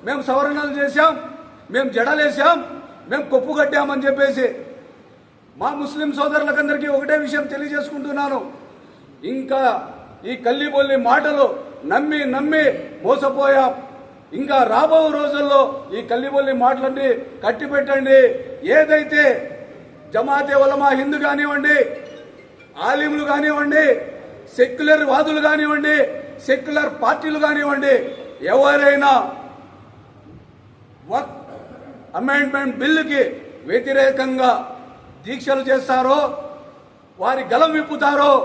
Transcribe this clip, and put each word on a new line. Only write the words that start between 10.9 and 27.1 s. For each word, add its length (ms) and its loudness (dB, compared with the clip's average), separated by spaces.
మాటలు 360 2
నమ్మి 280 0
నమ్మి 280 0
మోసపోయాం. 680 2
ఇంకా 180 0
రాబో 280 4
రోజుల్లో 440 2
ఈ 40 -6
కల్లిబొల్లి 420 -2
మాటలన్నీ 460 0
కట్టిపెట్టండి. 760 2
ఏదైతే 460 4
జమాతే 500 0
ఉలమా 260 2
హింద్ 260 -2
కానివ్వండి, 520 2
ఆలింలు 440 -2
కానివ్వండి, 540 2
సెక్యులర్ 540 2
వాదులు 360 2
కానివ్వండి, 500 2
సెక్యులర్ 440 0
పార్టీలు 420 -2